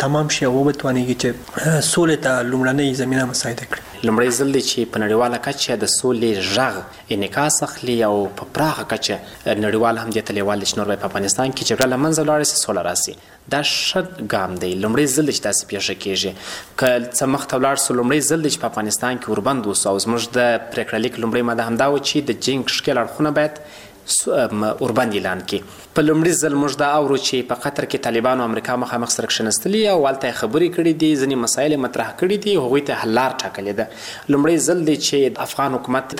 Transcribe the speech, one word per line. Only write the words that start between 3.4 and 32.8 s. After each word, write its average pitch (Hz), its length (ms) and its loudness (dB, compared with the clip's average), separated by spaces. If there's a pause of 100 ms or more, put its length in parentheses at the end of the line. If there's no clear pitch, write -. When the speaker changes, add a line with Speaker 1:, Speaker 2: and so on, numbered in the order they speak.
Speaker 1:
کړي؟ - 160 -8 (180)
Speaker 2:
لومړی 113 320 6
ځل 135 160 2
دی 135 80 4
چې 117 320 -2
په 113 60 -2
نړیواله 117 460 2
کچه 139 360 -2
د 117 40 -2
سولې - 260 0 (420)
غږ 120 220 2 (400)
انعکاس 139 480 0
اخلي 123 400 -2
او 104 120 2 (220)
په - 160 -12
پراخه - 300 0
کچه 107 340 -4 (280)
نړیوال 110 560 2
هم 117 100 -8
دې 107 180 -2
ته 107 40 -4
لیوال 101 260 0
دی 98 60 -4
چې - 120 -2
نور 101 100 -2
به 101 80 0
په 95 100 -6
افغانستان 104 460 -2
کې - 180 -4
جګړه 127 220 2
له 127 120 0
منځه 156 160 2
ولاړه 151 320 2
سي، - 100 0
سوله 196 200 -2
راسي. 175 320 -2 (360)
دا 143 120 0
ښه - 400 0 (320)
ګام 92 280 -2
دی. 92 100 -2 (100)
لومړی 117 240 2 (100)
ځل 156 100 2
دی 135 120 0
چې - 100 -8
داسې 101 240 0
پېښه 98 320 -4
کېږي. 95 280 -2 (460)
که 123 360 2
څه - 120 0 (100)
مخ 131 100 -4
ته 139 120 -2
ولاړ 135 180 2
سو، - 180 0
لومړی 123 260 2 (100)
ځل 165 140 0
دی 147 60 2
چې - 100 -4
په - 60 -6
افغانستان 113 540 -2
کې 117 100 -8
اوربند 107 380 0
وسو 101 220 0
او 98 100 2
زموږ 117 220 0 (120)
د 120 240 4 (160)
پرېکړه 113 320 -4
لیک 123 140 -4
لومړۍ 117 220 0
ماده 117 280 0
همدا 117 180 2
وه 143 120 2
چې 143 180 -2
د 147 140 -2 (140)
جنګ 131 160 0 (160)
ښکېل 139 200 0
اړخونه 127 320 0
باید 151 340 0 (440)
س-، - 200 -2
ام، 113 360 2
اوربند 117 500 0
اعلان 92 360 -2
کړي. 98 100 -2 (360)
په 160 60 2
لومړي 160 400 4
ځل 151 200 2
موږ 139 200 -2
دا 143 60 2 (120)
اورو 139 180 2
چې 127 320 -2
په 123 140 -2
قطر 143 220 -2
کې 131 200 -4
طالبانو 123 380 2
امریکا 113 400 -2
مخامخ 120 320 -2
سره 110 120 -2
کښېنستلي 180 560 0 (100)
او 151 140 4
هلته 135 240 0
یې - 100 -4
خبرې 151 340 2
کړې 165 260 4
دي، 156 100 4 (100)
ځینې 135 220 2
مسایل 135 300 2
یې 143 120 0
مطرح 117 240 -2 (100)
کړي 185 260 2
دي، 208 120 2
هغوی 135 240 2